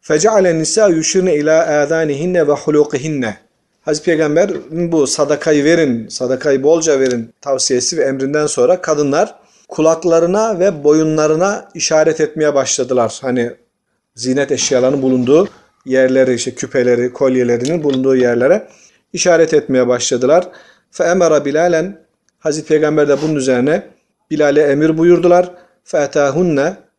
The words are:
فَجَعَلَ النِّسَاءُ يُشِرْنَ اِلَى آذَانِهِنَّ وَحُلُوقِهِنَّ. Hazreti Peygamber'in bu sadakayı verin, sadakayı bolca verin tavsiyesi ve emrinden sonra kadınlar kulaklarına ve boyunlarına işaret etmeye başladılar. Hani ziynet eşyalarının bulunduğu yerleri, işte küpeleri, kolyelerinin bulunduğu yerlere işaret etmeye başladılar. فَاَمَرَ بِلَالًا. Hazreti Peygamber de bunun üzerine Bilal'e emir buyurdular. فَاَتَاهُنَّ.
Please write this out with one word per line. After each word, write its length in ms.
فَجَعَلَ 440
النِّسَاءُ 520
يُشِرْنَ 300
اِلَى 560
آذَانِهِنَّ 600
وَحُلُوقِهِنَّ. 880
Hazreti 240
Peygamber'in 840
bu 160
sadakayı 560
verin, 440
sadakayı 560
bolca 360
verin 420
tavsiyesi 560
ve 60
emrinden 440
sonra 340
kadınlar 540
kulaklarına 920
ve 240
boyunlarına 920
işaret 480
etmeye 340
başladılar. 680
Hani 300
ziynet 360
eşyalarının 500
bulunduğu 460
yerleri, 480
işte 220
küpeleri, 580
kolyelerinin 680
bulunduğu 320
yerlere 520
işaret 400
etmeye 340
başladılar. 600
فَاَمَرَ 500
بِلَالًا. 480
Hazreti 280
Peygamber 420
de 120
bunun 140
üzerine 520
Bilal'e 300
emir 360
buyurdular. 540
فَاَتَاهُنَّ. 880